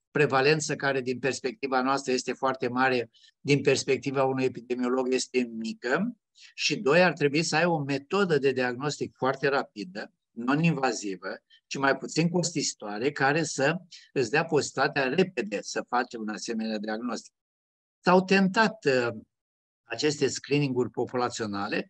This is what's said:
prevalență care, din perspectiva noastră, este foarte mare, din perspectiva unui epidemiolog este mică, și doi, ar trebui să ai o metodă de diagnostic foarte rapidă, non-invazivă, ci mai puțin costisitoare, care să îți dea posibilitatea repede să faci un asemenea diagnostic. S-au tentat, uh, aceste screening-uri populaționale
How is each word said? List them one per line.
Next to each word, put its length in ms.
prevalență 640
care, 260
din 180
perspectiva 640
noastră, 300
este 220
foarte 340
mare, 420
din 220
perspectiva 640
unui 200
epidemiolog 720
este 400
mică, 640
și 240
doi, 260
ar 100
trebui 300
să 120
ai 100
o 180
metodă 540
de 140
diagnostic 640
foarte 320
rapidă, 640
non-invazivă, 960
ci 100
mai 200
puțin 320
costisitoare, 840
care 320
să 320
îți 160
dea 160
posibilitatea 640
repede 540
să 260
faci 260
un 160
asemenea 480
diagnostic. 560
S-au 200
tentat, 600
uh, 220
aceste 440
screening-uri 600
populaționale 1000